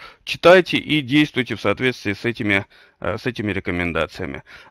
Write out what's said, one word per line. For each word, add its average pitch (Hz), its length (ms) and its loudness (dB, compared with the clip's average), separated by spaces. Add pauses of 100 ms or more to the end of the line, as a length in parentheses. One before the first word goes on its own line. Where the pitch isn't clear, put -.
(240)
читайте 170 540 4
и 147 240 0
действуйте 131 540 0
в - 60 -10
соответствии 104 520 0
с - 100 -8
этими, 104 420 0 (360)
э, 92 160 -4
с - 80 -14
этими 113 260 -4
рекомендациями. 87 920 -4 (280)